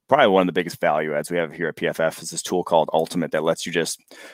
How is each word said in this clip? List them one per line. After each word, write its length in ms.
probably 180
one 140
of 60
the 120
biggest 220
value 340
adds 160
we 60
have 160
here 160
at 80
P 100
F 140
F 200
is 100
this 100
tool 240
called 260
Ultimate 400
that 120
lets 220
you 60
just 300